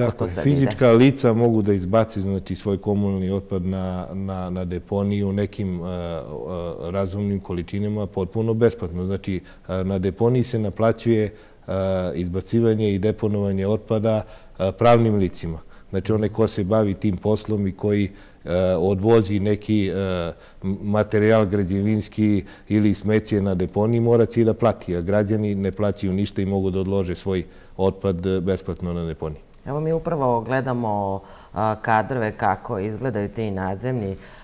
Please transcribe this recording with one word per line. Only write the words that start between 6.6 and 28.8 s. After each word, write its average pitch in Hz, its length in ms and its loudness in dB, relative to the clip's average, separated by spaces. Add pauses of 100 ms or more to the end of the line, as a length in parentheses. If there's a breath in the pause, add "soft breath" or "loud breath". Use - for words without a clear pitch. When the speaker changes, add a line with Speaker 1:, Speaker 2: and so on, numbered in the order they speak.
Speaker 1:
razumnim 98 500 -2
količinama 101 680 -4
potpuno 110 480 -2
besplatno. 92 520 0
Znači, 95 340 -4 (280 loud breath)
e, 92 160 -2
na 98 140 0
deponiji 113 460 0
se - 140 -4
naplaćuje, 110 680 2
e, - 460 -10 (440)
izbacivanje 104 800 0
i 98 40 0
deponovanje 101 680 0
otpada, 107 560 0 (360 loud breath)
e, 92 140 0
pravnim 117 440 6
licima. 85 420 -2 (320 soft breath)
Znači, 98 220 -2
onaj 107 160 2
ko 107 200 2
se 104 160 -2
bavi 104 300 2
tim 98 220 -2
poslom 104 500 -2
i 95 60 -2
koji, 104 380 0 (340 loud breath)
e, 76 60 -8 (240)
odvozi 101 680 4
neki, 104 480 0
e, 85 40 -2 (720 loud breath)
m-, 95 200 -4
materijal 107 640 4
građevinski 101 1000 0 (240 loud breath)
ili 104 260 4
smeće 107 480 0
na 98 120 2
deponiji, 104 460 0
mora 117 260 4
će - 140 0
i 113 40 4
da 110 100 4
plati, 101 420 0
a 87 40 -2
građani 104 540 0
ne 95 180 -2
plaćaju 101 400 -2
ništa 101 300 -2
i 95 40 -2
mogu 95 240 0
da 95 100 -2
odlože 92 340 -2
svoj 92 300 -4 (320 loud breath)
otpad, 95 500 0
e, 92 140 2
besplatno 90 520 -4